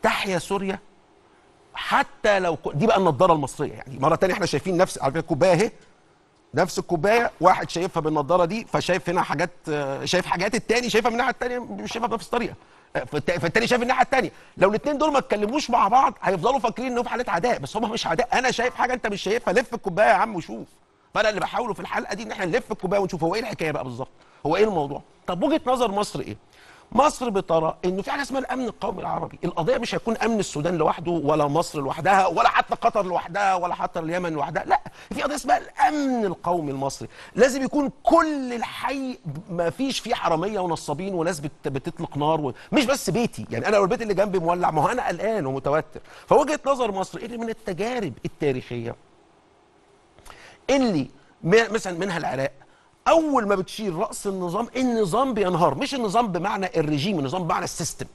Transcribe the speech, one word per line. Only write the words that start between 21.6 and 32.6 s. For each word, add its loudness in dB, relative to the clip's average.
في -8
الحلقة -6
دي -8
إن -10
إحنا -4
نلف -2
الكوباية -2
ونشوف -2
هو 0
إيه -2
الحكاية -4
بقى -6
بالظبط، -10
هو 2
إيه 6
الموضوع. 0
طب -2
وجهة 2
نظر 2
مصر -2
إيه؟ -10
مصر 2
بترى 0
إنه 0
في -6
حاجة -2
اسمها -4
الأمن -4
القومي -6
العربي، -6
القضية 0
مش -4
هيكون -2
أمن 0
السودان -2
لوحده 0
ولا 2
مصر 0
لوحدها 4
ولا 4
حتى 0